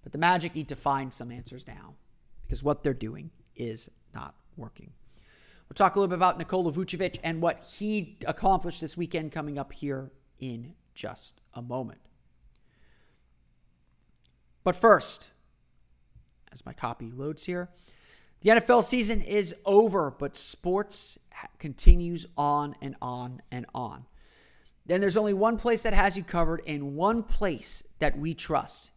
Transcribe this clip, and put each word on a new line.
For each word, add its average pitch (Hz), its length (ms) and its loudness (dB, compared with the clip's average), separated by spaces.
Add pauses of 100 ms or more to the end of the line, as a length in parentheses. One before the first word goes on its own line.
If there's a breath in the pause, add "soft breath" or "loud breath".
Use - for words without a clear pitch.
But 131 100 -18
the 143 60 -8
Magic 170 360 0
need 156 140 -8
to 139 80 -8
find 135 360 -4
some 120 180 -12
answers 120 360 -16
now 113 300 -20 (460)
because 131 220 -6
what 143 180 0
they're 139 120 0
doing 120 360 -10 (240)
is 113 360 -10 (240)
not - 200 -16 (220)
working. - 360 -18 (760 soft breath)
We'll - 60 -18
talk 196 220 4
a - 20 2
little 196 100 2
bit 180 80 -2
about 180 220 2
Nikola 170 340 -2
Vucevic 180 500 -4
and 165 200 -4
what - 240 -2 (120)
he 208 380 -4 (100)
accomplished 175 540 0
this 156 160 -8
weekend 165 360 -6
coming 151 260 -8
up 135 160 -10
here 135 360 -8 (280)
in 127 360 -12 (200)
just - 480 -14 (100)
a 123 80 -14
moment. 123 400 -10 (2750)
But 180 120 0
first, - 540 4 (1200)
as - 140 -20
my 170 80 -16
copy 117 360 -10
loads 139 340 -10
here, 175 260 -8 (720 soft breath)
the 208 80 4
N 233 80 10
F 226 100 0
L 240 140 8
season 226 400 0
is 202 320 -2 (100)
over, 196 460 6
but - 260 -8
sports - 840 -4 (140)
ha-, - 160 -18 (100)
continues 170 680 8 (100)
on 147 460 0
and 135 180 -10
on 123 400 -8 (100)
and 123 140 -10 (100)
on. 127 300 -8 (800 soft breath)
Then - 160 0
there's 196 160 2
only 208 180 0
one 220 240 2
place 233 240 0
that 226 120 0
has 196 220 6
you 196 60 -6
covered 165 440 0
and 143 300 -6
one 196 260 0
place - 600 0 (160)
that 143 200 2
we 156 160 -4
trust - 640 -4